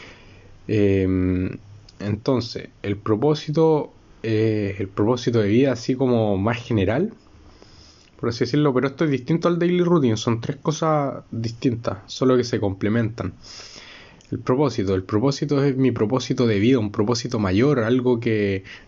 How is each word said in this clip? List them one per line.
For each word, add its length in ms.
Em, 880
entonces, 720
el 120
propósito, 960
eh, 560
el 100
propósito 520
de 100
vida 220
así 240
como 420
más 260
general, 480
por 100
así 120
decirlo, 300
pero 140
esto 200
es 40
distinto 380
al 100
daily 260
routine, 320
son 260
tres 160
cosas 720
distintas, 760
solo 320
que 60
se 160
complementan. 760
El 80
propósito, 560
el 100
propósito 600
es 120
mi 160
propósito 540
de 140
vida, 180
un 140
propósito 480
mayor, 400
algo 400
que 440